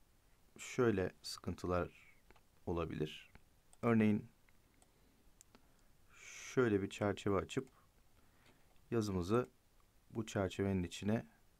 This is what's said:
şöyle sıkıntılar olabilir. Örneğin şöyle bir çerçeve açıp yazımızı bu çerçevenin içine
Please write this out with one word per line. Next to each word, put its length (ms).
şöyle 540
sıkıntılar 920
olabilir. 680
Örneğin 480
şöyle 280
bir 80
çerçeve 460
açıp 340
yazımızı 580
bu 140
çerçevenin 580
içine 420